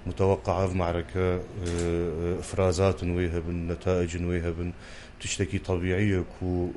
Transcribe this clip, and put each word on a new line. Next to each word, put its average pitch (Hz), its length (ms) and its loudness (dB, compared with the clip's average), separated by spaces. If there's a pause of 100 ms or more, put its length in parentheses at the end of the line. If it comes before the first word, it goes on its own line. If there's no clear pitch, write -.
متوقع 95 580 2
اف 92 100 0
معرکه، 87 460 0
اه، 87 1200 0
افرازات 92 640 2
نوی 87 220 2
هبن، 85 460 -2
نتائج 87 460 0
نوی 87 220 0
هبن. 85 340 -4 (460)
تشتکی - 400 -2
طبیعیه 92 640 2
کو، 90 540 -2